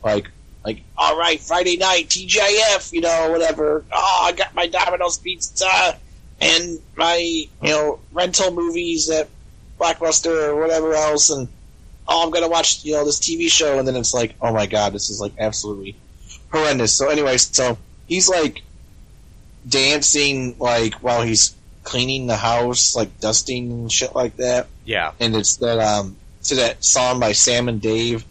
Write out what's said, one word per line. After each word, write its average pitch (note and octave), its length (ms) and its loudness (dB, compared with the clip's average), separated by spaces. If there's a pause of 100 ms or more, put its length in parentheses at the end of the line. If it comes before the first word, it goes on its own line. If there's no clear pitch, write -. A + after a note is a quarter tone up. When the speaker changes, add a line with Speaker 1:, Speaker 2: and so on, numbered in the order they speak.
Speaker 1:
Like, G#2 260 0 (360)
like, - 160 -6 (160)
"All D#3 200 2
right, E3 220 0
Friday F3 380 0
night, F3+ 320 2
T F#3 180 -2
G F3+ 140 2
I G#3 340 4
F, - 160 -6
you E3+ 80 -2
know, E3 320 2
whatever. D#3 640 0
Oh, F#3 300 2
I F3 100 2
got F#3 200 -4
my F3 140 -2
Domino's F3 500 -2
pizza F#3 800 -2 (440)
and E3 380 0 (180)
my, E3+ 180 2
you E3 320 -2 (220)
know, D3+ 300 0 (120)
rental F3+ 400 0
movies E3+ 580 -2
at D#3 200 0 (500)
Blockbuster D#3+ 720 0
or D3 100 0
whatever D#3+ 340 2
else, D3+ 360 2
and, C3+ 180 -4 (640)
oh, E3 140 2
I'm E3 60 0
gonna E3 200 0
watch, E3 340 0
you D3+ 100 -4
know, D3 120 2
this C#3+ 140 0
T E3 180 -2
V E3 100 0
show," D3 320 2
and C3 80 0
then C3 80 -2
it's A#2+ 180 -2
like, A#2+ 280 -2
"Oh A#2 120 0
my G#2+ 140 2
God, G#2 260 0
this - 160 -6
is, G#2+ 120 -8
like, G2+ 180 -6
absolutely G#2 560 -6 (560)
horrendous." C#3+ 420 2
So C#3 140 2
anyway, C#3+ 300 2
so B2 400 0 (280)
he's, F3+ 220 0
like, E3 340 0 (1080)
dancing, C#3 920 2
like, A#2 360 0
while A#2+ 260 0
he's A2+ 340 2 (280)
cleaning B2+ 440 -4
the A2 100 0
house, A#2+ 580 0
like, A2 240 -4
dusting A#2+ 520 -2
and A#2 200 -6
shit - 240 -2
like B2 220 -2
that. B2 300 0 (180)
Speaker 2:
Yeah. F2+ 340 -2
Speaker 1:
And A2+ 160 0
it's G#2 220 0
that, A#2 220 0
um, G#2 360 0 (300)
to C#3 100 -2
that A#2 280 0
song B2+ 360 2
by A2+ 140 2
Sam A#2+ 360 2
and A2 120 -4
Dave A2+ 500 -2